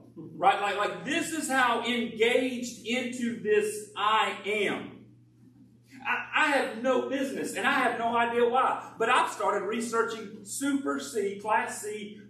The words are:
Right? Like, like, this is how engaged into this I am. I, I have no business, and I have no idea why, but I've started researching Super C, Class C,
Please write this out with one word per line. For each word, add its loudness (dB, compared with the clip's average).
Right? 2
Like, 0
like, -4
this -2
is -4
how 2
engaged 0
into -4
this 2
I 2
am. -2
I, 0
I 4
have 0
no 2
business, -4
and 0
I 4
have 2
no 0
idea 4
why, 2
but 2
I've 4
started 0
researching -2
Super -2
C, -4
Class 0
C, -8